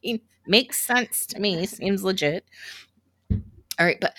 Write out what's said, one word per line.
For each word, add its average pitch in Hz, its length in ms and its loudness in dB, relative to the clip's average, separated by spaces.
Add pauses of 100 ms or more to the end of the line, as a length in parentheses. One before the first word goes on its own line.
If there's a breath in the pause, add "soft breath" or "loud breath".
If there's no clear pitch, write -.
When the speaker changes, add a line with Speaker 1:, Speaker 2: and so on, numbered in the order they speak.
Speaker 1:
mean, 226 160 -2 (260)
makes 247 340 4
sense 247 460 0
to - 140 -8
me, 190 260 0
Speaker 2:
<laughs> - 0 -
Speaker 1:
seems 196 380 -2
legit. 180 400 0 (1300 loud breath)
All 170 80 4
right, 170 140 2
but - 180 -2